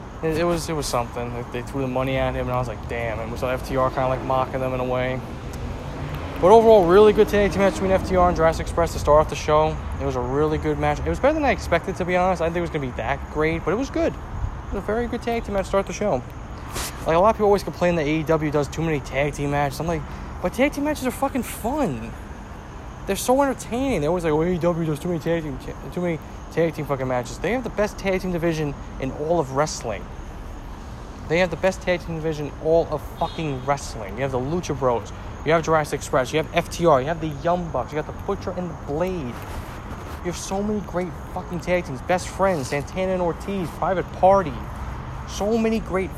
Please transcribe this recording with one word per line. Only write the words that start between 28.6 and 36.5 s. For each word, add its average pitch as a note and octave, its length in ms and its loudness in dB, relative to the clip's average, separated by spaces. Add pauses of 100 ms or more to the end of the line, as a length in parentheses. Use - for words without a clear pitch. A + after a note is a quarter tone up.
in C3 140 -2
all D#3+ 260 0
of C3 160 -2
wrestling. A#2+ 480 -2 (1300)
They E3 100 4
have F#3 100 4
the E3 60 -6
best F#3 260 0
tag F3+ 240 0
team E3 100 -6
division D3+ 320 -2
in B2 40 -8 (120)
all D#3+ 280 4
of D3 100 -2 (180)
fucking D3 460 -4
wrestling. A2+ 520 -4
You C3+ 60 -2
have C3+ 80 0
the B2+ 80 0
Lucha D3 380 -2
Bros. B2 360 0 (300)
You D3 80 2
have E3 100 6
Jurassic D3+ 380 2
Express. B2+ 340 0
You D3+ 40 2
have D#3+ 180 0